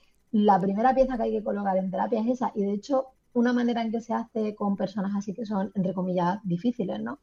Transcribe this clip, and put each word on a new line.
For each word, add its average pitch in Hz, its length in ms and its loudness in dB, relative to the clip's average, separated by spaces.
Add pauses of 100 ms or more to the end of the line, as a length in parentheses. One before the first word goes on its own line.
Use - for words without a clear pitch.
(320)
la 208 280 6
primera 202 340 2
pieza 262 240 2
que 226 60 -2
hay 220 80 -2
que 214 120 -2
colocar 202 340 0
en 190 140 -2
terapia 214 300 0
es 226 60 -2
esa. 247 280 0
Y 202 80 0
de 202 100 0
hecho, 262 340 -2 (260)
una 240 200 2
manera 240 280 0
en 226 100 -2
que 226 100 -2
se 226 120 -6
hace 220 420 -4
con 202 200 -2
personas 196 400 -2
así 196 180 -4
que 233 120 -8
son, 196 300 -2
entre 190 180 0
comillas, 180 500 0
difíciles, 202 580 -2
¿no? 233 220 -8